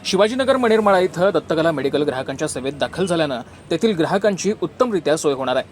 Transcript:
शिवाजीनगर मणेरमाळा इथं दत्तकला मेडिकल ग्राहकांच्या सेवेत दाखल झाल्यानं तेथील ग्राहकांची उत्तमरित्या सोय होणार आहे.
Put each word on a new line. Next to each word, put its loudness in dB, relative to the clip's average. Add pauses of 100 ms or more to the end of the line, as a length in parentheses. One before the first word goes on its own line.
शिवाजीनगर 2
मणेरमाळा 4
इथं 2
दत्तकला 0
मेडिकल 0
ग्राहकांच्या -4
सेवेत -6
दाखल -4
झाल्यानं -2 (300)
तेथील 2
ग्राहकांची 0 (100)
उत्तमरित्या 0
सोय 0
होणार -2
आहे. 0